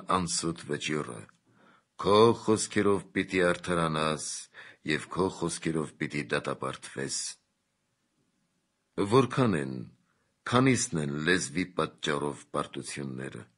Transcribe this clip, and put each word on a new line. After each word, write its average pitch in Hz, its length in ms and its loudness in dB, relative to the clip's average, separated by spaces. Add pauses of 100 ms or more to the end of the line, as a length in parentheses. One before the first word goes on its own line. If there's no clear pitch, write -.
անսուտ 85 560 -2
վճիռը. 71 580 -4 (800)
"Քո 101 220 6 (140)
խոսքերով 101 720 2
պիտի 95 340 0
արդարանաս 82 800 0 (580)
և 78 280 -2
քո 90 180 0
խոսքերով 80 680 -4
պիտի 73 280 -6
դատապարտվես"։ 69 920 -6 (1800)
Որքան 120 560 4
են, 69 180 -2 (720)
քանիսն 123 520 4
են 73 200 -2
լեզվի 85 500 2
պատճառով 73 800 -4
պարտությունները, 67 960 -8 (160)